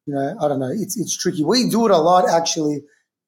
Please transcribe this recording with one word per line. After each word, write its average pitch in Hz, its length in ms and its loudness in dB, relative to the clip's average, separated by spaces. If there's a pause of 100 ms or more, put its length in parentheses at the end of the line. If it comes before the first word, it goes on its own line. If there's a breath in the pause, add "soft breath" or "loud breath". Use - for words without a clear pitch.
You 147 80 -6
know, 139 260 -2
I 151 60 0
don't 143 120 0
know. 131 120 -4
It's, 208 280 -6
it's - 160 -4
tricky. 151 280 -4
We 202 260 0
do 220 160 2
it 214 60 4
a 180 60 6
lot, 180 320 4
actually, 156 540 -2 (440 soft breath)